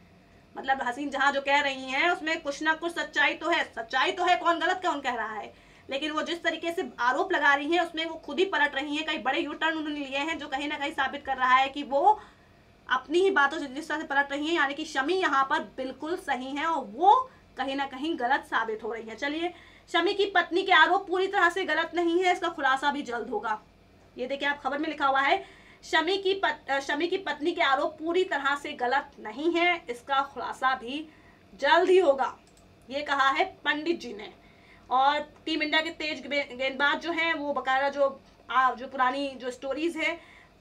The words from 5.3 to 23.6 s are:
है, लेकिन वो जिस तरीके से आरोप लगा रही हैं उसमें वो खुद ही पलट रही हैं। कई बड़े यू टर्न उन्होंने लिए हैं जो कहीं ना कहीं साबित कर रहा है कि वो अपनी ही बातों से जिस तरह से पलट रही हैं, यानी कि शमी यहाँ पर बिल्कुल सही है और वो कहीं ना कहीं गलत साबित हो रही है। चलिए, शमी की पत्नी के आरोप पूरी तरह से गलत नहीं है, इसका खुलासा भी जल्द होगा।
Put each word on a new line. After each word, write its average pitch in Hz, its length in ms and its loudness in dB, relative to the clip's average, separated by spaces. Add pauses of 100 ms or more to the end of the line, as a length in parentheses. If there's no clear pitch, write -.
है, 214 200 -12 (360)
लेकिन 285 220 -4
वो 302 100 -2
जिस 311 220 -4
तरीके 330 280 -2
से 339 180 -4 (100)
आरोप 277 340 0
लगा 285 200 4
रही 294 180 0
हैं 349 100 4
उसमें 330 240 -4
वो 330 100 -8
खुद 294 240 -6
ही 381 60 4
पलट 294 300 0
रही 294 200 -4
हैं। 311 100 -4
कई 311 120 -4
बड़े 269 220 -2
यू 294 140 -4
टर्न 320 240 -2
उन्होंने 302 220 -6
लिए 269 180 -6
हैं 311 200 -4
जो 285 100 -10
कहीं 285 220 -6
ना 302 80 -6
कहीं 285 140 -4
साबित 269 340 -4
कर 262 120 -4
रहा 247 180 4
है 269 140 4
कि 285 140 -8
वो 294 380 4 (680)
अपनी 277 300 0
ही 381 120 6
बातों 285 280 4
से 285 60 -6
जिस 269 240 -10
तरह 302 80 -2
से 311 60 -4
पलट 277 280 0
रही 294 160 -4
हैं, 339 80 0
यानी 285 180 2
कि 302 120 -8
शमी 349 280 -2
यहाँ 302 300 2
पर 285 160 0
बिल्कुल 262 580 -8
सही 269 380 -6
है 294 100 -4
और 285 200 -2
वो 277 280 6 (440)
कहीं 269 180 -4
ना 277 100 -2
कहीं 269 340 -6
गलत 247 300 0
साबित 226 340 -2
हो 226 100 -6
रही 226 160 -10
है। 220 60 -12
चलिए, 302 380 -4 (400)
शमी 349 200 2
की 403 120 0
पत्नी 359 380 0
के 381 80 0
आरोप 349 360 6
पूरी 370 200 0
तरह 381 220 4
से 359 160 -4
गलत 330 300 0
नहीं 339 280 2
है, 359 100 4
इसका 349 160 -2
खुलासा 285 420 0
भी 294 100 -2
जल्द 240 280 -6
होगा। 214 320 -4 (560)